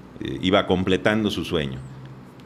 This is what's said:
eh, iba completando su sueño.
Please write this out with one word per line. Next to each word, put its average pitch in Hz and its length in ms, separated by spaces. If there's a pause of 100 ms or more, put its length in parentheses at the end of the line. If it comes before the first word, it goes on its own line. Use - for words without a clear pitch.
(200)
eh, 67 220
iba 92 240
completando 98 640
su 80 160
sueño. 69 320 (680)